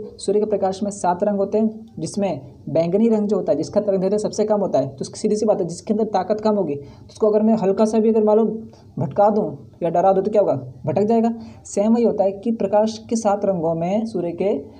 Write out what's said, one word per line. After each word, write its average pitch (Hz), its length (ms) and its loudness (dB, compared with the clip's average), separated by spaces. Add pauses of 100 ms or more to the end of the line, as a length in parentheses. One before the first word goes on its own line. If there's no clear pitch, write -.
(160)
सूर्य 208 240 0
के 214 60 0
प्रकाश 196 360 -2
में 208 80 -4
सात 180 340 -2
रंग 208 140 0
होते 196 200 -2
हैं, 220 280 -2 (120)
जिसमें 165 420 -4 (280)
बैंगनी 170 400 2
रंग 208 200 2
जो - 80 2
होता 139 160 0
है, 143 60 2
जिसका 143 220 -2
तरंग 196 200 0
दैर्घ्य 190 180 0
सबसे 214 260 -2
कम 214 160 2
होता 170 180 0
है, 135 100 0
तो - 120 -12
उसकी - 180 -10
सीधी 208 180 0
सी 220 100 0
बात 208 140 2
है, 170 60 -2
जिसके 170 280 -6
अंदर 214 120 0
ताकत 202 340 -2
कम 214 160 0
होगी, 165 180 -2
तो - 320 -14
उसको - 220 0
अगर 208 140 4
मैं 220 140 4
हल्का 196 280 2
सा 220 140 0
भी 220 100 4
अगर 220 160 4
मान 214 120 4
लो 226 80 4 (540)
भटका 196 320 2
दूँ 220 140 0 (380)
या 170 80 -2
डरा 175 220 4
दूँ 190 120 2
तो 214 60 -2
क्या 214 120 4
होगा, 156 120 2 (320)
भटक 156 160 0
जाएगा। 226 300 2 (340)
Same 214 280 2
वही 240 100 4
होता 196 200 2
है 196 100 2
कि 233 180 -4
प्रकाश 214 480 0
के - 160 -4
सात 202 280 0
रंगों 165 320 0
में 190 300 -2
सूर्य 175 260 -4
के 185 220 0 (260)